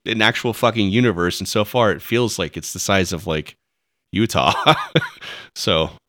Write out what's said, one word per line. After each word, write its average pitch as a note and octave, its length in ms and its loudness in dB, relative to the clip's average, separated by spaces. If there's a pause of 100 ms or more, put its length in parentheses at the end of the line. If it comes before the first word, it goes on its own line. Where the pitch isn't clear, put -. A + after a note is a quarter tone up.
an A2 160 -2
actual A2+ 320 2
fucking A2 360 2
universe. F#2 500 2
And F#2+ 100 -8
so G#2+ 160 0
far, A#2 260 2
it D2+ 100 -6
feels A2+ 380 -2
like E2 160 -6
it's - 160 -10
the F#2 80 -10
size F#2+ 320 0
of, E2+ 160 -6
like, D#2 280 -4 (560)
Utah. G2 480 2
<laughs> D3+ 140 4 (840)
So, D#2+ 340 0 (200)